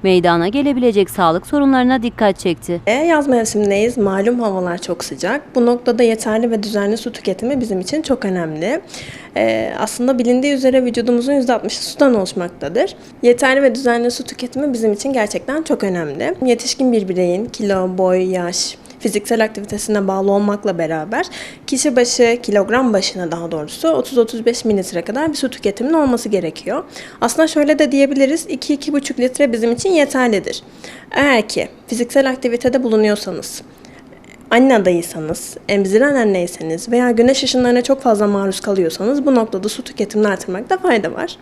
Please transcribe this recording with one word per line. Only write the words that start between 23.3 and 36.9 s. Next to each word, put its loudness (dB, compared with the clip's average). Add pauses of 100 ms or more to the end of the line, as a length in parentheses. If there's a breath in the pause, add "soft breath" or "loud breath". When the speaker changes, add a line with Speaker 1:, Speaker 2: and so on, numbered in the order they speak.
Speaker 2:
daha -6
doğrusu -4
otuz 0
otuz 0
beş 0
mililitre 0
kadar -4
bir -6
su -2
tüketiminin -2
olması 2
gerekiyor. -4 (380 loud breath)
Aslında 2
şöyle 2
de 4
diyebiliriz, 2
iki, -4
iki -4
buçuk -2
litre 2
bizim 0
için -2
yeterlidir. 0 (480 loud breath)
Eğer 2
ki -4 (180)
fiziksel 0
aktivitede -2
bulunuyorsanız, 0 (880 loud breath)
anne 6
adayıysanız, -2 (120)
emziren 2
anneyseniz -2
veya 2